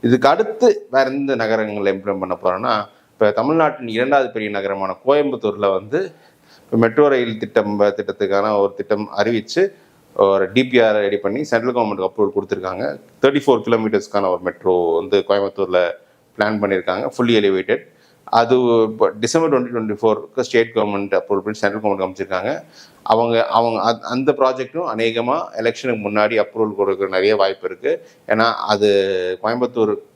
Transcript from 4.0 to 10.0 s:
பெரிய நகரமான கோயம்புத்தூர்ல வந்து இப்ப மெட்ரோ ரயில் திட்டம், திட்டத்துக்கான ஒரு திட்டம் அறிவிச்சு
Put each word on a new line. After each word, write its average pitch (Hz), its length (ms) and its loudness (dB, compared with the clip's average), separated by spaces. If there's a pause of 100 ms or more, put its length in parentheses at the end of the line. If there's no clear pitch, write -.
பெரிய 107 220 -6
நகரமான 98 360 -4 (140)
கோயம்புத்தூர்ல 107 640 0 (100)
வந்து 107 220 -6 (640)
இப்ப - 200 -2
மெட்ரோ 113 280 4
ரயில் 117 300 -2
திட்டம், 104 320 0 (240)
திட்டத்துக்கான 101 480 -2 (160)
ஒரு 98 160 0
திட்டம் 104 280 -4 (140)
அறிவிச்சு 110 420 0 (540)